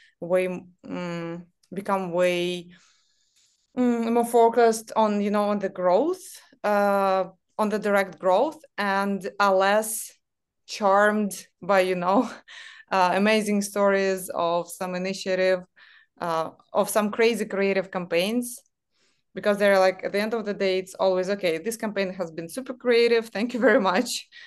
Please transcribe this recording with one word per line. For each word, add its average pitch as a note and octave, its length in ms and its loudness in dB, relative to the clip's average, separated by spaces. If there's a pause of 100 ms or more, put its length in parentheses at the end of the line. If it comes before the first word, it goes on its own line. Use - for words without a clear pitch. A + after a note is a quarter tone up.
(200)
way, F3+ 460 -2 (200)
mm, F3 600 -10 (260)
become F#3+ 400 -6
way, F3+ 600 -2 (1080)
mm, A#3 340 0
more A#3 140 2
focused A#3 720 2
on, G#3 240 2
you G3+ 100 -2
know, G#3 180 0
on G#3 100 -2
the G3 100 -4
growth, F#3+ 540 0 (400)
uh, G3 640 2 (320)
on G#3+ 120 0
the G#3 100 -2
direct G3 400 0
growth, G#3 400 2 (180)
and G3 520 -2 (100)
are G3+ 160 4
less G3+ 560 0 (560)
charmed G#3 800 2 (140)
by, F#3+ 200 2
you F#3 140 0
know, F#3+ 340 2 (300)
<laughs> - 320 -16
uh, F3+ 220 2
amazing G#3 480 2
stories G3 720 0
of E3+ 340 -2
some F3+ 240 -10
initiative, F#3 680 -2 (580)
uh, D#3+ 300 -4 (240)
of G3+ 160 2
some G#3 220 0
crazy A3 340 0
creative G3 460 -2
campaigns. F#3+ 680 -2 (760)
Because G#3 220 -2
they're G3+ 220 4
like, F#3 240 2
at F3+ 80 -6
the G3+ 100 -2
end A3 140 -4
of A3 100 -6
the G#3 80 -6
day, F#3+ 240 -2
it's F#3 160 -8
always, F#3 340 0
"Okay, F#3+ 300 -2
this G#3+ 180 -6
campaign G3+ 380 -4
has F#3 160 -8
been E3 180 -10
super C4 280 -12
creative. A#3 540 2
Thank A#3+ 260 -6
you A#3 40 -4
very A3+ 200 4
much. G3 480 -2 (200)